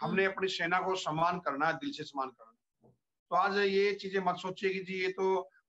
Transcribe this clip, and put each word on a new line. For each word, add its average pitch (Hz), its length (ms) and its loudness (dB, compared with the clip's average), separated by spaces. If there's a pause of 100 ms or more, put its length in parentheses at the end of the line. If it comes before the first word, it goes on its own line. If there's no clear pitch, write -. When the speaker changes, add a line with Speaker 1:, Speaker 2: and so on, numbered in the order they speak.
Speaker 1:
हमने 180 240 2
Speaker 2:
हम्म। 190 100 2
Speaker 1:
अपनी 190 140 -2
सेना 180 320 0
को 185 140 0
सम्मान 170 460 0
करना 147 260 0
है, 165 60 2
दिल 147 200 -6
से 151 120 -10
सम्मान 131 240 -6
करना - 580 -20
है। 123 60 -20 (380)
तो 170 60 0
आज 196 220 2
ये 196 360 4
चीजें 196 260 -4
मत 180 160 0
सोचिए 190 380 -4
कि 190 60 -4
जी 185 140 -8
ये 185 180 0
तो 190 380 0 (180)